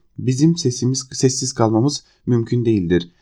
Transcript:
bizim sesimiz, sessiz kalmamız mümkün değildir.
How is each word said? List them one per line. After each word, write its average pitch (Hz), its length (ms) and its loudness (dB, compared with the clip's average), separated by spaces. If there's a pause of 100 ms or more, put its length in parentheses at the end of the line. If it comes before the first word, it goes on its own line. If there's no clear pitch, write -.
(180)
bizim 131 400 2
sesimiz, 131 540 -2
sessiz 127 420 -2
kalmamız 113 500 0 (220)
mümkün 120 400 0
değildir. 90 460 2 (100)